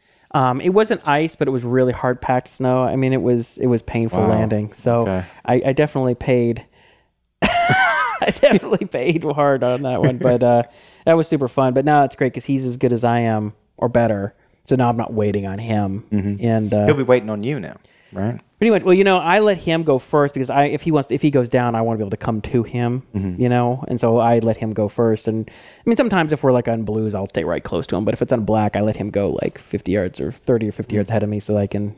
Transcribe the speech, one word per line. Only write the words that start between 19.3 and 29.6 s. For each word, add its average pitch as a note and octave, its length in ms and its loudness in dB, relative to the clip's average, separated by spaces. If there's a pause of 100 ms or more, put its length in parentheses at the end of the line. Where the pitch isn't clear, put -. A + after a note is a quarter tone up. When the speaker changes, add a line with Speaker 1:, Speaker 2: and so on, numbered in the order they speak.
Speaker 1:
let G#3 180 2
him E3 280 -2
go C#3 160 2
first C#3+ 340 0
because C3 160 -4
I, C#3 140 4
if C#3+ 180 -2
he E3+ 80 -2
wants, D3 220 0
if C3+ 100 -2
he D3+ 80 2
goes B2+ 180 2
down, A#2+ 280 0
I A2+ 40 0
wanna A2+ 180 0
be G#2+ 40 -4
able G2 80 -6
to G#2+ 60 -4
come A2+ 260 -4
to A#2+ 220 -2
him, B2 400 -4 (100)
Speaker 2:
Mm-hmm. F#2+ 260 -4
Speaker 1:
you B2 80 2
know? B2 380 0
And B2 140 -4
so A#2 180 4
I A#2 220 4
let A2 160 0
him A2 180 -6
go G#2+ 140 0
first. A2+ 400 0
And A2 200 -4
I - 400 -20
mean, A#3 80 2
sometimes F#3+ 360 2
if D3 100 -4
we're, C3+ 100 4
like, B2 140 2
on A#2 160 -2
blues, G#2+ 320 -2
I'll G2+ 140 -6
stay - 160 -4
right D#2+ 180 -2
close - 240 -4
to F2+ 100 -4
him. F2 80 -2
But G#2+ 100 0
if - 60 -6
it's C3+ 120 0
on A2+ 120 0
black, G#2+ 300 0
I G2 60 0
let G#2+ 160 0
him G2+ 140 -6
go, G2 300 -2
like, - 180 -6
fifty - 340 -6